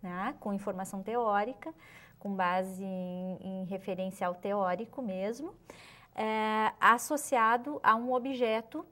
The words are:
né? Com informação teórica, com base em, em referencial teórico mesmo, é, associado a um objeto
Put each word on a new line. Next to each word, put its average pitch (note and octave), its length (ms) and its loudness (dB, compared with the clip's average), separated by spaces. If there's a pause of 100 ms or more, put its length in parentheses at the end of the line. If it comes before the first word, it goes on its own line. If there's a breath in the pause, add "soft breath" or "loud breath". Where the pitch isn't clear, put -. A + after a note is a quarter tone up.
né? F#3+ 360 -4
Com G3+ 140 -4
informação F#3+ 480 -6
teórica, A3 720 0 (460 loud breath)
com G3 160 -6
base F#3 480 0
em, F#3 580 -6
em F#3+ 220 -6
referencial F#3 720 -4
teórico G3 640 -2
mesmo, A#3 540 -4 (600 loud breath)
é, G#3+ 640 2
associado A#3+ 1000 4
a A3 140 8
um B3 180 0
objeto B3 800 0